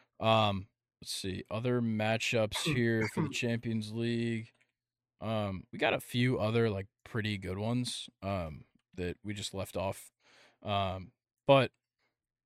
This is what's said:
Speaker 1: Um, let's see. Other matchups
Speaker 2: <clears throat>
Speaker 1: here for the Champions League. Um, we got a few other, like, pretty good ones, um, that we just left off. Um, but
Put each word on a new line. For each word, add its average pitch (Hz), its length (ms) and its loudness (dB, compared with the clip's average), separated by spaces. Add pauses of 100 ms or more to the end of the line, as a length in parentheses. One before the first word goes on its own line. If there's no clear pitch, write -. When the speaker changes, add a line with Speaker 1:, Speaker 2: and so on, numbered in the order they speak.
(200)
Speaker 1:
Um, 107 480 4 (340)
let's - 120 -12
see. 95 380 -6
Other 123 300 0
matchups 110 840 2
Speaker 2:
<clears throat> 151 120 2
Speaker 1:
here 117 380 2
for 170 100 0
the 143 60 0
Champions 113 640 -2
League. 117 560 -2 (760)
Um, 104 500 -2
we - 80 -12
got 120 140 2
a 131 60 -2
few 123 400 0
other, 113 300 2
like, 98 180 -4 (160)
pretty 107 340 -2
good 92 200 -4
ones, 120 520 -4 (120)
um, 90 420 -6 (320)
that 90 280 -4
we 104 100 -6
just 101 200 -8
left 95 220 -6
off. 92 360 -4 (520)
Um, 95 480 -2 (360)
but 135 240 6 (760)